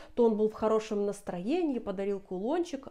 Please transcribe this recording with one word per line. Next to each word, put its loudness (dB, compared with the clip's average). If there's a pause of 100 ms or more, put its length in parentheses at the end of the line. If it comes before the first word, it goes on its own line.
(140)
То 6
он 6
был 4
в -8
хорошем 0
настроении, -2
подарил -2
кулончик, -2